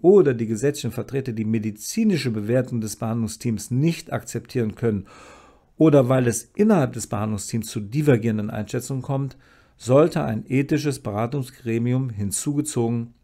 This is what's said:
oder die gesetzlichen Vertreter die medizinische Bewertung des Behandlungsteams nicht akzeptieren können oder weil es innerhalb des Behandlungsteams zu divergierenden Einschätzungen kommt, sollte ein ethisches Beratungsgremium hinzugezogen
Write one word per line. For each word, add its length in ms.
oder 320
die 120
gesetzlichen 460
Vertreter 400
die 120
medizinische 840
Bewertung 500
des 140
Behandlungsteams 760
nicht 400
akzeptieren 640
können 320
oder 320
weil 200
es 160
innerhalb 380
des 160
Behandlungsteams 580
zu 140
divergierenden 720
Einschätzungen 520
kommt, 340
sollte 460
ein 240
ethisches 540
Beratungsgremium 1080
hinzugezogen 1160